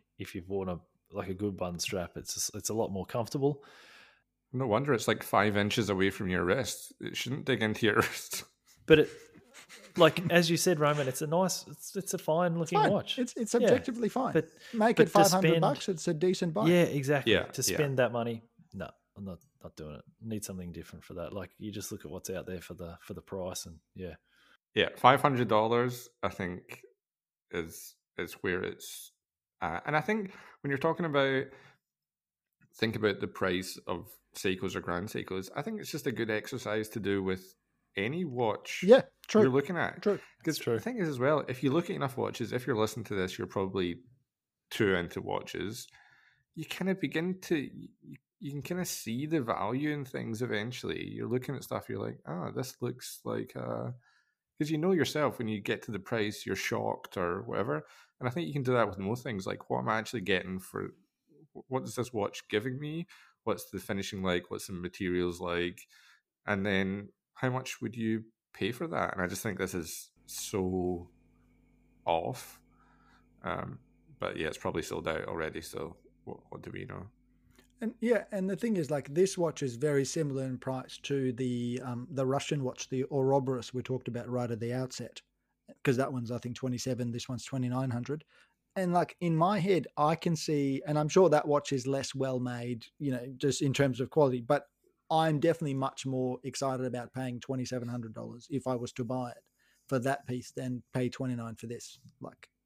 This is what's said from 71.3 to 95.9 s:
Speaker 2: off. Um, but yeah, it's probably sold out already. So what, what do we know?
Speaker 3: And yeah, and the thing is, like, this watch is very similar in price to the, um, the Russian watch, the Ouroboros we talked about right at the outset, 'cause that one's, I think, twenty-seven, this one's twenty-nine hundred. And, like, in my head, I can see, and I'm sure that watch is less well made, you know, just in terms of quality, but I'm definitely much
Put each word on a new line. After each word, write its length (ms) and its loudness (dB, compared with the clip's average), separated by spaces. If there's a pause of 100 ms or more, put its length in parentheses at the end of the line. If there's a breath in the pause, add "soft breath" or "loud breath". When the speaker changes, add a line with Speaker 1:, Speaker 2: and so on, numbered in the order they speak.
Speaker 2:
off. 540 -2 (840 soft breath)
Um, 360 -6 (400)
but 180 -4
yeah, 100 -2
it's 100 -6
probably 240 -2
sold 260 -6
out 200 -2
already. 340 -4
So 360 -10 (260)
what, 160 -14 (100)
what 120 -12
do 120 -12
we 120 -10
know? 220 -10 (720 soft breath)
Speaker 3:
And 220 -6
yeah, 300 2
and 180 -2
the 60 -2
thing 220 0
is, 120 -2
like, 240 -4
this 240 4
watch 240 0
is 140 -2
very 280 2
similar 420 -2
in 120 -4
price 460 -8
to 300 0
the, 520 -2
um, 240 -6
the 160 -2
Russian 380 0
watch, 260 -6
the 220 0
Ouroboros 600 2
we 120 -4
talked 240 -6
about 200 -6
right 220 -2
at 100 -4
the 140 -4
outset, 480 -6 (600)
'cause 140 4
that 140 0
one's, 200 -6
I 80 -4
think, 160 -8
twenty-seven, 560 -4
this 180 -8
one's 160 -6
twenty-nine 460 -2
hundred. 340 -4 (500 soft breath)
And, 180 2
like, 280 2
in 140 2
my 240 4
head, 260 4 (100)
I 200 4
can 200 0
see, 520 0
and 100 2
I'm 100 2
sure 220 8
that 180 6
watch 240 2
is 140 0
less 300 -2
well 240 0
made, 480 -6 (100)
you 140 -2
know, 160 -4 (100)
just 240 2
in 120 4
terms 260 2
of 100 -4
quality, 320 4
but 260 2 (440)
I'm 280 4
definitely 360 2
much 300 -2